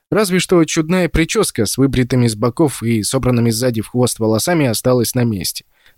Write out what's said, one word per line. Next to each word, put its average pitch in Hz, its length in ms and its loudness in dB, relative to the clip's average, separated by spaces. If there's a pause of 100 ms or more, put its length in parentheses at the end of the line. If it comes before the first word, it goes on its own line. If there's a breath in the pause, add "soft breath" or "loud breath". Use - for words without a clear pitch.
(120)
Разве 185 280 0
что 170 260 2
чудная 165 440 0
причёска 160 560 0
с - 120 -6
выбритыми 127 500 2
с 110 80 -2
боков 123 480 0
и 113 200 0
собранными 120 460 0
сзади 113 320 -2
в - 60 -6
хвост 123 320 -2
волосами 113 480 0
осталась 120 480 0
на 123 80 0
месте. 104 420 -4 (320 soft breath)